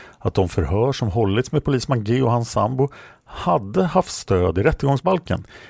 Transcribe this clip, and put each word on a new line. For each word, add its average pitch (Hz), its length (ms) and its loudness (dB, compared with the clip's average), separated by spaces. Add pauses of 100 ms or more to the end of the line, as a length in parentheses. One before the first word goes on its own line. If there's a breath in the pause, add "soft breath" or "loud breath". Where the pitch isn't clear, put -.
(180 loud breath)
att - 160 -2
de 95 140 2
förhör 98 440 0
som 117 160 -2
hållits 107 440 0
med 151 120 0
polisman 127 400 0
G 120 180 2
och 117 80 2
hans 117 200 0
sambo 127 380 0 (360 loud breath)
hade 170 600 -2
haft 180 280 0
stöd 90 460 0
i 101 40 2
rättegångsbalken 139 840 0 (240 loud breath)